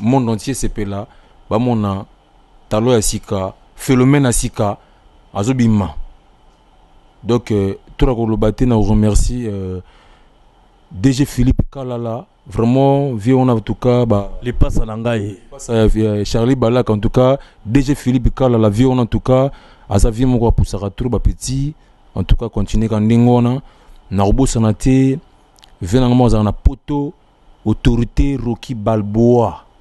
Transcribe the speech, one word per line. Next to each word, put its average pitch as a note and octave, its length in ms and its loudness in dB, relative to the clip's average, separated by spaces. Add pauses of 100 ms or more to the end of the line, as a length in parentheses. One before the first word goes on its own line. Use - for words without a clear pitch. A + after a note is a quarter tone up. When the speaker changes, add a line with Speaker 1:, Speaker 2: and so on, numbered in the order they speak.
Speaker 1:
monde A#2+ 280 2
entier A2+ 260 -4
sepela, G2+ 500 -6 (420)
ba G#2+ 120 -2
mona G#2+ 480 -2 (640)
talo A2+ 240 0
ya A2+ 100 4
sika, G2 500 -6 (220)
phénomène C3+ 480 2
ya B2+ 80 2
sika, A2 480 -4 (520)
azobima. G#2+ 640 0 (1300)
Donc, A#2 300 -4
euh, G2 240 0 (200)
tout C#3 100 0
la C3 100 0
koloba A2 360 0
te, - 140 -2
na A#2+ 100 2
remercie, G#2+ 720 2
euh, F#2+ 360 -8 (1080)
D A2+ 220 0
G C3 120 0
Philippe B2+ 360 0 (100)
Kalala, B2 540 -8 (200)
vraiment, C3+ 680 2
vie A2+ 200 0
on B2+ 140 4
a B2 60 2
en A2+ 60 0
tout G#2 160 -6
cas, B2 300 0
bah, G2+ 260 0 (100)
Speaker 2:
Les B2 100 -6
passes C#3 260 2
à - 80 2
Nangaï. A2 520 -4 (120)
Speaker 1:
passe - 200 -16
à, A#2+ 40 -2
euh, G#2+ 520 2
Charlie A#2+ 300 0
Balak, A#2+ 340 0
en G#2+ 100 0
tout A2 100 -2
cas, C3 280 2 (280)
D A#2 160 2
G C3 140 -2
Philippe B2 400 -2
Kalala, A#2+ 340 2
vie G#2+ 160 2
on B2+ 120 2
a B2+ 40 0
en A#2 40 0
tout - 160 -4
cas, C3 300 0 (380)
à G2+ 100 0
sa A#2+ 100 2
vie, A2+ 160 -2
mon B2+ 120 2
gars, A2+ 140 2
pour - 140 2
Sarah G2 240 -8
Trou, A#2+ 180 -8
bah, A2 120 -2
petit, C3+ 560 -4 (380)
en F#2+ 100 -6
tout - 120 2
cas, A2+ 140 -4
continuer G#2+ 400 -2
quand G#2+ 120 0
on A#2+ 440 4
a, B2+ 160 -2 (500)
na F#2+ 120 0
robo A2+ 220 2
sanate, C3 720 0 (640)
venant B2 280 2
moi, B2 240 4
on G#2+ 120 2
a G2+ 60 0
poto, C#3+ 600 -4 (500)
autorité A#2+ 800 0
Rocky A#2+ 320 -6
Balboa. A2 920 0 (160)